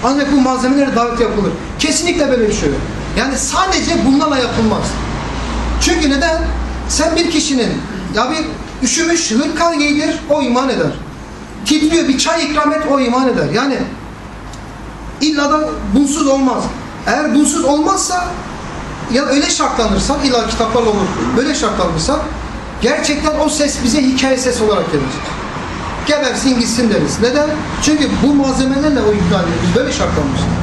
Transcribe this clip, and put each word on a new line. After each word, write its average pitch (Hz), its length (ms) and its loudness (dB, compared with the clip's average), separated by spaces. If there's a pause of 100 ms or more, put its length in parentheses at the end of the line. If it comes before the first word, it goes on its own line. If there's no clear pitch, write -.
Ancak 277 300 2
bu 277 80 6
malzemelere 254 540 2
davet 233 240 0
yapılır. 202 320 0 (280)
Kesinlikle 320 520 0
böyle 233 160 2
bir 202 60 2
şey 160 160 0
yok. 139 80 -2 (400)
Yani 254 200 -2
sadece 339 680 0
bunlarla 285 320 4
yapılmaz. 226 460 0 (1000)
Çünkü 330 280 2
neden? 320 320 2 (460)
Sen 330 280 0
bir 339 160 0
kişinin 277 380 0 (460)
ya 240 160 2
bir 311 140 -2 (400)
üşümüş 330 460 0
hırka 320 440 2
giydir, 302 440 0 (100)
o 294 120 4
iman 254 280 2
eder. 170 220 0 (760)
Titriyor, 311 420 2
bir 262 100 2
çay 320 280 0
ikram 294 280 2
et, 302 80 0 (100)
o 277 80 4
iman 254 280 2
eder. 240 260 0
Yani 254 240 0 (1400)
illa 285 300 2
da 302 180 2 (260)
bunsuz 285 320 2
olmaz. 269 360 2 (440)
Eğer 233 280 0
bunsuz 294 300 4
olmazsa 359 600 2 (880)
ya 277 120 2
öyle 285 240 2
şartlanırsa, 233 720 0
illa 240 240 2
kitaplarla 226 420 0
olur, 196 180 0 (300)
böyle 285 180 0
şartlanırsa 196 640 -2 (640)
gerçekten 302 640 0
o 302 40 2
ses 294 340 -2
bize 254 200 2
hikaye 262 340 2
ses 247 240 0
olarak 196 300 2
gelir. 139 120 0 (1040)
"Gebersin 269 520 2
gitsin." 233 300 2
deriz. 165 320 0
Neden? 294 280 2 (340)
Çünkü 294 260 2 (140)
bu 285 100 4
malzemelerle 269 680 2
o 208 140 4
iddia 196 280 2
ediyoruz. 170 340 0
Böyle 269 160 2
şartlanmıştır. - 580 0 (140)